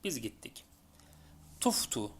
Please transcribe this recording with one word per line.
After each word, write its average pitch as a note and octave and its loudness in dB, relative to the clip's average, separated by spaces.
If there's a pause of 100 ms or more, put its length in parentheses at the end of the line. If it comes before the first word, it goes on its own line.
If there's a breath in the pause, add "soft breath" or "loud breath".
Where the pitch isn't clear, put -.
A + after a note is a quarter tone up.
biz D#3 0
gittik. - -6 (960 loud breath)
Tuftu A#2+ 4